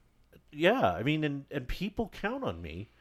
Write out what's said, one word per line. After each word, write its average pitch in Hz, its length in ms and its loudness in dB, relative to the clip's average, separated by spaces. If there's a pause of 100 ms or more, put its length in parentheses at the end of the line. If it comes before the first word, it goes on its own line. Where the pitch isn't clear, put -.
(520)
Yeah, 165 400 4
I 85 100 -4
mean, 151 220 2
and, 143 260 -2
and 127 180 -6
people 214 420 -4
count 262 340 -4
on 87 180 -4
me 87 400 -10